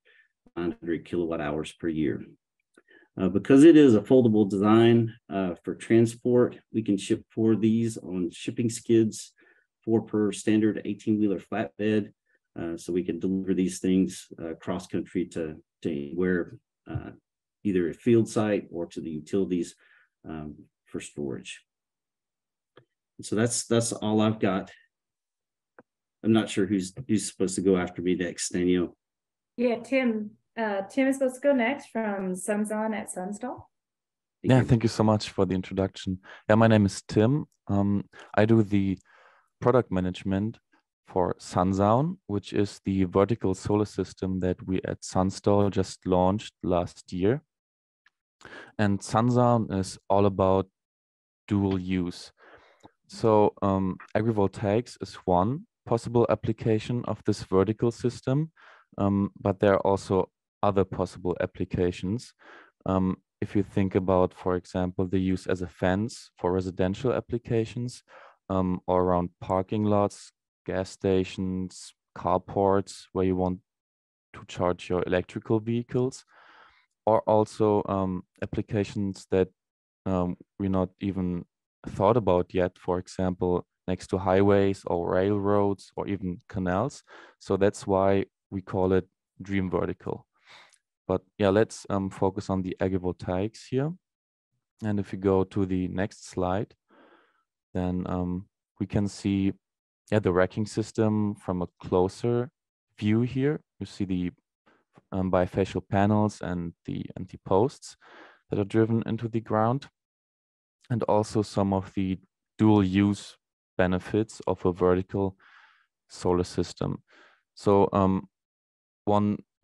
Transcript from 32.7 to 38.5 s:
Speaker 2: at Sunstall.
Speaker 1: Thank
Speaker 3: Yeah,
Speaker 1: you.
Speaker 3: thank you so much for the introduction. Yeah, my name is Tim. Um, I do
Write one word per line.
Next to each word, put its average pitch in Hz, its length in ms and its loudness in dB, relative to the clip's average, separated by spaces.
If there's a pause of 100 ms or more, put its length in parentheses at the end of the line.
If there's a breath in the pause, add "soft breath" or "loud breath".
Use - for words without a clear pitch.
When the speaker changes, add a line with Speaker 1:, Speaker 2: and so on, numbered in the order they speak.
Speaker 2:
at - 200 -10
Sunstall. 208 520 -10 (720)
Speaker 1:
Thank - 100 2
Speaker 3:
Yeah, 127 100 6
Speaker 1:
you. 117 40 2
Speaker 3:
thank 113 180 4
you 113 60 4
so - 140 0
much 107 260 2
for 98 160 0
the 90 80 -2
introduction. 95 640 -4 (300 loud breath)
Yeah, 107 60 6
my 113 120 8
name 107 180 6
is - 220 -2
Tim. 120 380 2 (220)
Um, 101 380 0 (300 loud breath)
I 104 100 4
do 113 180 6